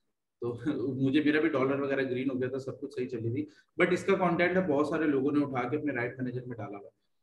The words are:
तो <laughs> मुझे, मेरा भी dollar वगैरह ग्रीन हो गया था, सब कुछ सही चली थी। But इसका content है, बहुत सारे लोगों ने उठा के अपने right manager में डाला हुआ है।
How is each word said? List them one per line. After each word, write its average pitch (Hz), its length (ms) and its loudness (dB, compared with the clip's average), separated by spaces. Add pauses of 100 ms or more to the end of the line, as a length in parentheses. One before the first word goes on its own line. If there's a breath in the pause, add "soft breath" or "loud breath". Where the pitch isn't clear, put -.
(420)
तो 120 120 -4
<laughs> 131 500 -2
मुझे, 135 180 4
मेरा 147 180 4
भी 160 100 4
dollar 139 320 0
वगैरह 135 220 0
ग्रीन 131 260 -2
हो 131 100 -4
गया 127 100 -2
था, 135 80 -6
सब 131 220 -8
कुछ 139 120 -10
सही 127 140 -6
चली 113 240 -4
थी। 143 200 -4 (320 loud breath)
But 180 120 4
इसका 185 200 2
content 175 440 4
है, 185 100 2
बहुत 147 220 2
सारे 160 160 0
लोगों 139 260 2
ने 143 140 2
उठा 127 180 -2
के 123 140 -2
अपने 147 160 -2
right 120 260 -2
manager 123 280 -6
में 117 100 -10
डाला 101 200 -8
हुआ - 100 -16
है। - 40 -20 (320)